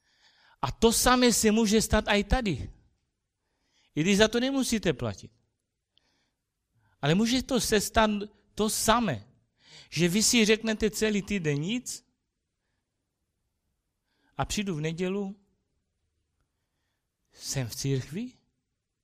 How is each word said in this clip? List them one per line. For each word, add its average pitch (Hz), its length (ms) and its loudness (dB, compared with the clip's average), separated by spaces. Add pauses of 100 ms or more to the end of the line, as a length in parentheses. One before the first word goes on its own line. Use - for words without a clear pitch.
(600)
A 131 100 -4
to 226 220 4
samé 247 400 4
se 214 180 2
může 220 300 4
stát 214 260 0
aj 208 160 2
tady. 208 500 -4 (1200)
I 147 60 -2
když 190 160 4
za 220 100 6
to 226 120 -2
nemusíte 240 540 0
platit. 110 380 -8 (1700)
Ale 147 140 2
může 233 280 2
to 247 180 0
se 208 200 2
stát 220 280 2 (460)
to 214 140 0
samé, 214 580 0 (600)
že 165 180 0
vy 202 160 2
si 226 220 4
řeknete 214 440 0
celý 214 320 -2
týden 160 380 -4
nic 220 460 -8 (2250)
a 139 80 -2
přijdu 196 300 -4
v 147 60 -6
nedělu, 185 540 -6 (2000)
jsem - 340 -8
v - 80 -12
církvi, 139 560 -6 (720)